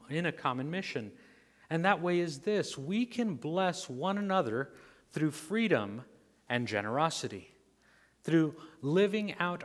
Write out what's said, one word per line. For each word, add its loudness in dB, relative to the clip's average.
in 0
a 0
common -2
mission. -6
And 2
that 4
way 2
is -2
this: -2
we -2
can -2
bless 0
one -2
another 0
through 2
freedom 0
and 2
generosity, -2
through 4
living 2
out -2